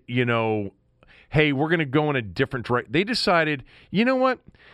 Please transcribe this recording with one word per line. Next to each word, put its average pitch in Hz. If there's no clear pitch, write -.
you 123
know, 110
"Hey, 151
we're 143
gonna 165
go 151
in 139
a 127
different 113
direc-," 120
they 160
decided, 165
"You 208
know 262
what? 254